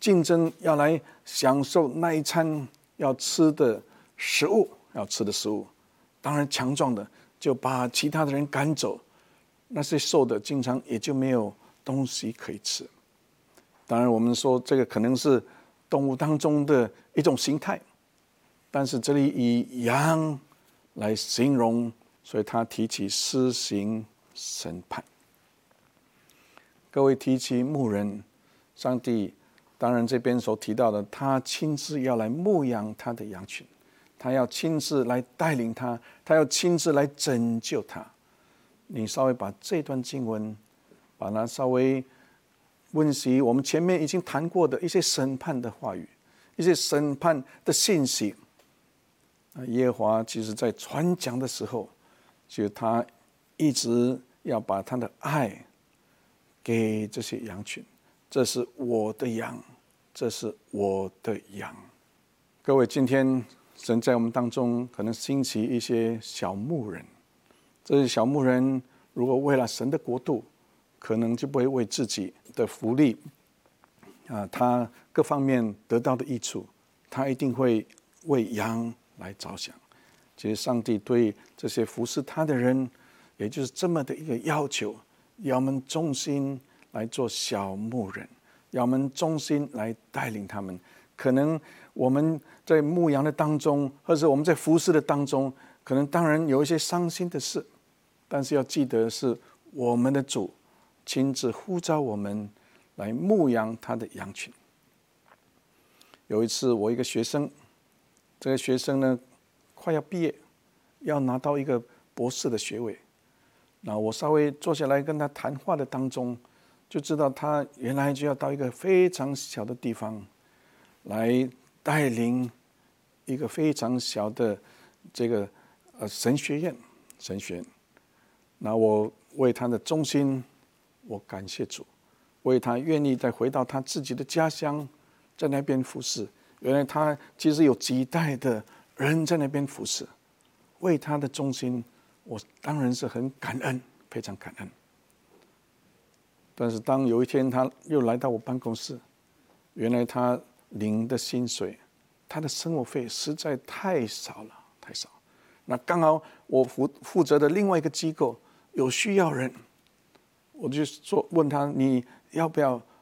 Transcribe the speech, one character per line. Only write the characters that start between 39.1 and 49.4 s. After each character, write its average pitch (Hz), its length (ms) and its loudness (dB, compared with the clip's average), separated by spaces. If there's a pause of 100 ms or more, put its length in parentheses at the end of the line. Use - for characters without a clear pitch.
微 131 80 4
把 104 280 -4
这 165 220 -2
段 135 180 -4
经 127 240 -6
文， 107 320 -4 (640)
把 98 140 -6
它 110 120 0
稍 131 220 -4
微 131 380 2 (880)
温 151 220 4
习 127 260 2
我 120 120 4
们 135 100 4
前 156 180 0
面 170 220 2
已 - 20 0
经 175 180 -2
谈 156 260 -4
过 170 180 4
的 135 140 0
一 175 80 -4
些 185 120 2
审 135 360 0
判 139 260 -4
的 117 80 -8
话 104 240 -8
语， 87 140 -12 (480)
一 - 80 -2
些 175 100 6
审 147 400 0
判 160 260 2 (240)
的 160 80 2
信 156 320 4
息。 104 300 -2 (1160)